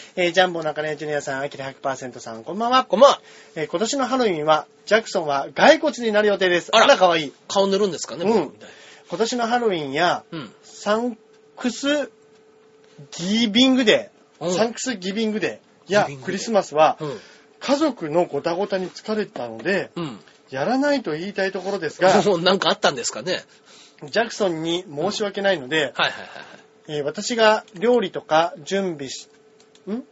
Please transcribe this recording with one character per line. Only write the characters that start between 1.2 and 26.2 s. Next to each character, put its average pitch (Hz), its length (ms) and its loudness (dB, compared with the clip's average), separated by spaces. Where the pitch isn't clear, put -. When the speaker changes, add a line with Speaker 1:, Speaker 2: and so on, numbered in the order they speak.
Speaker 1:
さ 135 160 -6
ん、 135 40 -6
ア 143 80 -4
キ - 80 -14
ラ 135 80 -10
百 135 160 -12
パ 135 100 -2
ー 127 60 -6
セ 131 100 -12
ン 120 40 -10
ト 120 80 -18
さ 117 160 -12
ん、 113 80 -14
こ 160 100 -10
ん 196 40 -8
ば 226 100 -2
ん 247 40 0
は。 262 140 4
Speaker 2:
こ 185 120 0
ん - 40 0
ば 190 60 12
ん 147 40 8
は。 - 100 -4
Speaker 1:
え 160 100 -4
ー、 - 20 -6
今 170 140 -6
年 233 160 -2
の 254 100 -2
ハ 254 100 -2
ロ 247 80 2
ウ 208 40 2
ィ 156 120 -2
ン 151 40 -4
は、 156 200 4
ジ 208 100 2
ャ 226 60 2
ク - 80 -14
ソ 180 140 -2
ン 151 40 -6
は 139 260 -2
骸 269 260 6
骨 254 240 -2
に 226 80 0
な 208 100 4
る 208 80 2
予 196 80 2
定 185 120 2
で 175 120 2
す。 - 100 -16
Speaker 2:
あ 220 80 4
ら。 226 60 6
Speaker 1:
あ - 20 6
ら、 262 100 6
か 185 100 6
わ 165 100 2
い 151 80 -2
い。 127 80 -12
Speaker 2:
顔 196 200 0
塗 196 100 0
る 202 100 0
ん 180 40 -4
で - 80 -8
す - 80 -10
か 113 80 -12
ね、 170 80 -8
Speaker 1:
う 190 60 0
ん。 - 0 -
Speaker 2:
僕 160 240 0
み 107 60 -20
た - 60 -20
い - 40 -20
に。 - 60 -20
Speaker 1:
今 170 100 -6
年 226 160 -2
の 233 120 -2
ハ 240 120 0
ロ 233 80 0
ウ - 40 2
ィ 151 160 -2
ン 135 40 -8
や、 156 400 0
Speaker 2:
う 170 60 -12
ん。 120 160 -12
Speaker 1:
サ - 340 -2
ン 240 200 -4
ク 247 140 -4
ス 277 400 -2
ギ 214 360 0
ビ 233 200 4
ン 262 80 4
グ 254 100 2
デ 160 240 4
ー、 156 80 -8
Speaker 2:
う - 40 0
ん。 185 40 0
Speaker 1:
サ 208 80 2
ン 233 100 0
ク - 60 -12
ス 254 180 -4
ギ 185 160 -6
ビ 220 120 -2
ン 214 60 0
グ 208 80 -4
デ 127 220 -4
ー 180 60 -2
や 202 100 4
Speaker 2:
ギ 147 60 -2
ビ 143 60 -12
ン - 20 -14
グ 131 40 -18
デ - 20 -18
ー。 - 20 -18
Speaker 1:
ク - 60 -6
リ 196 80 -4
ス 226 120 -6
マ 190 120 4
ス - 100 -14
は、 151 260 4
Speaker 2:
う 156 60 -8
ん。 123 140 -8
Speaker 1:
家 277 180 0
族 254 320 -2
の 170 160 2
ご 147 160 -4
た 165 140 -2
ご 196 120 -2
た 196 100 -2
に 180 140 -4
疲 - 240 -8
れ 208 100 -2
た 123 220 -8
の 113 100 -12
で、 165 380 -2
Speaker 2:
う 175 60 -6
ん。 123 180 -10
Speaker 1:
や 135 160 -4
ら 240 120 0
な 285 160 2
い 269 80 0
と 160 120 -4
言 175 160 -6
い 196 40 -10
た 190 120 -2
い 190 60 -2
と 196 100 -8
こ 190 100 -6
ろ 202 80 -4
で 151 100 -4
す - 120 -10
が、 185 200 6
Speaker 2:
<laughs> - 20 -
も 190 120 2
う 165 60 -2
な 180 120 4
ん 190 60 0
か 165 100 0
あ 196 40 2
っ - 60 -4
た 175 120 2
ん 143 40 -8
で 156 80 -8
す - 80 -4
か - 100 -10
ね。 170 220 -6
Speaker 1:
ジ - 160 -2
ャ 233 80 2
ク - 80 -12
ソ 208 120 0
ン 160 160 -2
に 170 200 -2
申 165 180 -2
し 214 120 -4
訳 202 180 -4
な 196 120 4
い 160 60 0
の 127 80 -10
で、 156 100 0
Speaker 2:
う - 20 4
ん。 147 40 2
は 135 60 0
い - 40 -10
は 156 140 0
い 110 40 -2
は - 60 -14
い - 20 -14
は 92 60 -16